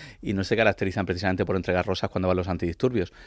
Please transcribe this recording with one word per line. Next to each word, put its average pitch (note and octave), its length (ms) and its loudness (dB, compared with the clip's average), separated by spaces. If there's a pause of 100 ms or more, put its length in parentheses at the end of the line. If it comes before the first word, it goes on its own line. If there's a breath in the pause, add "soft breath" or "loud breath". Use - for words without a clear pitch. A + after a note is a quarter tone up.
(200 loud breath)
y G#2+ 140 -4
no F#2+ 100 0
se A2 120 0
caracterizan G2+ 500 2
precisamente F#2 400 0
por F#2 100 0
entregar F2+ 300 0
rosas F#2+ 240 -2
cuando F#2 180 0
van F#2 80 4
los F2+ 120 -2
antidisturbios. F2+ 640 -2 (120)